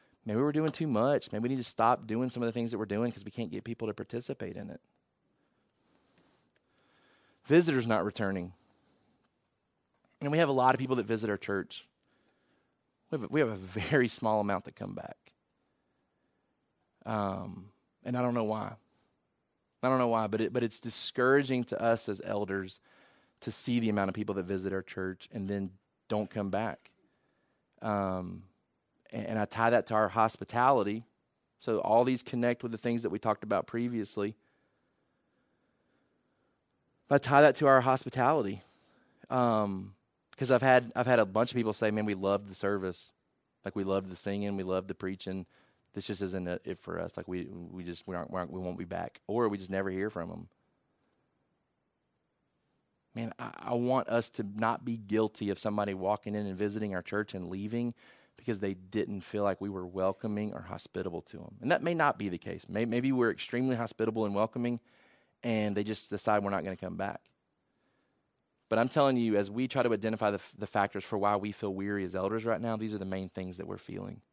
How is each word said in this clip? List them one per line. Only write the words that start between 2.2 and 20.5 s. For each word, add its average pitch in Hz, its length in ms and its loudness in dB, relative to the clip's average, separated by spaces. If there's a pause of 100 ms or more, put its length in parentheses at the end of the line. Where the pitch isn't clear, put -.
some 120 140 -6
of 117 40 2
the 113 60 0
things 117 200 -2
that 110 60 -2
we're 110 80 -2
doing 110 260 0
'cause 101 120 -12
we 104 60 -12
can't 113 200 -6
get 101 120 -8
people 117 240 -6
to 107 80 -2
participate - 640 -8
in 101 140 -12
it." - 100 -14 (2750)
Visitors 147 420 6
not 107 180 4
returning. 95 480 -2 (1700)
And 143 120 -2
we 156 60 4
have 165 100 6
a 139 40 4
lot 127 220 6
of 120 60 0
people 127 160 0
that 107 100 0
visit 110 240 0
our 101 60 0
church. - 500 -4 (1200)
We 156 80 -2
have 113 60 -6
a, 82 40 -6
we 156 120 2
have 123 100 2
a 110 40 -4
very 101 540 2
small 110 320 0
amount 101 240 0
that 101 100 -18
come 98 200 -10
back. - 380 -14 (1700)
Um, 98 640 -4 (380)
and 123 120 -4
I 123 60 0
don't 123 120 0
know 117 80 0
why. 107 300 -4 (1120)
I 127 60 2
don't 131 100 4
know 123 100 4
why, 113 180 2
but 107 140 0
it, 110 120 0